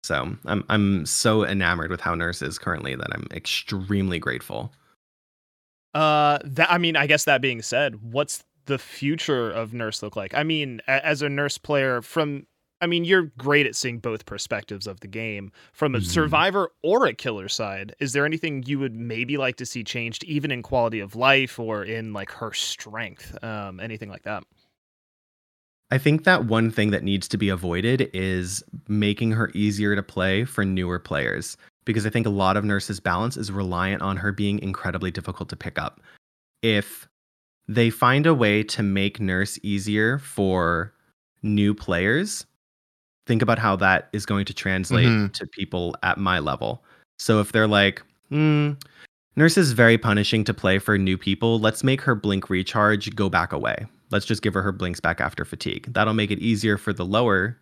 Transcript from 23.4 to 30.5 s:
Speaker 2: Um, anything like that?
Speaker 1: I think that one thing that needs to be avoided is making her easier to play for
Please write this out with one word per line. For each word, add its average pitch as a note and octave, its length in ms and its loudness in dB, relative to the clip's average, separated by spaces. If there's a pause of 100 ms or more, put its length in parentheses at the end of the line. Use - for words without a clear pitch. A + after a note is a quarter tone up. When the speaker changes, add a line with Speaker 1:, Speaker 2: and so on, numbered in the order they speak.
Speaker 2:
Um, G2+ 380 -10
anything G#2+ 300 -10
like F#2+ 140 -16
that? G2+ 200 -8 (1500)
Speaker 1:
I C3+ 60 2
think D3+ 280 2
that F3+ 200 4
one A2+ 260 2
thing G#2 200 2
that G2 120 0
needs G2 260 -2
to G#2+ 100 -2
be G2+ 100 0
avoided F#2+ 640 0
is F#2 500 -4 (260)
making G#2 420 0
her A2 240 0
easier G#2 420 0
to G2 60 -2
play F#2+ 420 0
for A2+ 180 -4